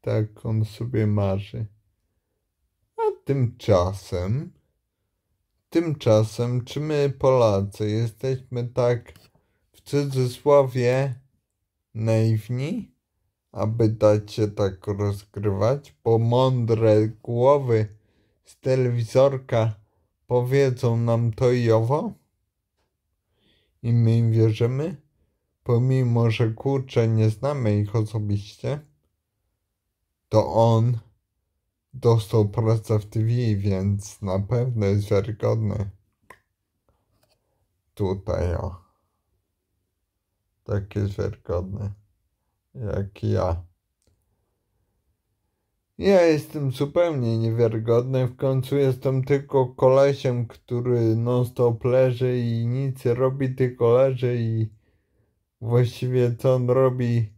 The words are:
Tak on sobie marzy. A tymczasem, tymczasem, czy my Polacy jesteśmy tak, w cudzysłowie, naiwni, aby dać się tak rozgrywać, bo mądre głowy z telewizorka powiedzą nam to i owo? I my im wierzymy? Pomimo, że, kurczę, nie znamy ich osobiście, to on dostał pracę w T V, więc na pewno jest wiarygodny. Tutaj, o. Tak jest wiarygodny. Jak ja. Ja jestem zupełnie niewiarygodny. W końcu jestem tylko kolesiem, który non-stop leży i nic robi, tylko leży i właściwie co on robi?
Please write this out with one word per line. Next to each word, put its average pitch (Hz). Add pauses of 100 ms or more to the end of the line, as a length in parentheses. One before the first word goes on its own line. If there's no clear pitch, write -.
Tak 110
on 110
sobie 113
marzy. 101 (1300)
A 453 (240)
tymczasem, 107 (1160)
tymczasem, 123
czy -
my 147
Polacy 107
jesteśmy 123
tak, 120 (580)
w -
cudzysłowie, 131 (760)
naiwni, 113 (560)
aby 110
dać 104
się 107
tak 98
rozgrywać, 101
bo 117
mądre 117
głowy 120 (480)
z -
telewizorka 127 (520)
powiedzą 123
nam 117
to 123
i 120
owo? 139 (1700)
I 117
my 117
im 117
wierzymy? 117 (600)
Pomimo, 120
że, 113
kurczę, 127
nie 110
znamy 113
ich 104
osobiście, 107 (1500)
to 98
on 113 (960)
dostał 113
pracę 110
w 104
T -
V, 113
więc 98
na 95
pewno 117
jest 101
wiarygodny. 104 (2000)
Tutaj, 90
o. 87 (1800)
Tak 101
jest 101
wiarygodny. 98 (840)
Jak 101
ja. 90 (2250)
Ja 185
jestem 151
zupełnie 143
niewiarygodny. 117
W 127
końcu 135
jestem 131
tylko 135
kolesiem, 131
który 120
non-stop 120
leży 127
i 117
nic 131
robi, 131
tylko 123
leży 123
i 113 (880)
właściwie 123
co 131
on 123
robi? 123